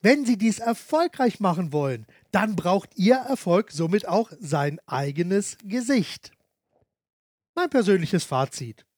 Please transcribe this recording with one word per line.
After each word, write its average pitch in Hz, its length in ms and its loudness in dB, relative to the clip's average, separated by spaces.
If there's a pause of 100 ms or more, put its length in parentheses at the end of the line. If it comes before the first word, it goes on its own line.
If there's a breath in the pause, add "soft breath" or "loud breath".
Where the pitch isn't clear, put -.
Wenn 269 260 4
Sie 233 100 2
dies 208 220 0
erfolgreich 247 800 0
machen 175 340 0
wollen, 135 320 -2 (280 soft breath)
dann 208 240 0
braucht 185 400 -2
Ihr 226 180 6
Erfolg 247 560 0
somit 165 380 -2
auch 208 320 0
sein 147 460 -2
eigenes 156 760 -2
Gesicht. 233 720 -2 (1200)
Mein 339 160 -2
persönliches 185 540 2
Fazit. 131 600 -6 (140)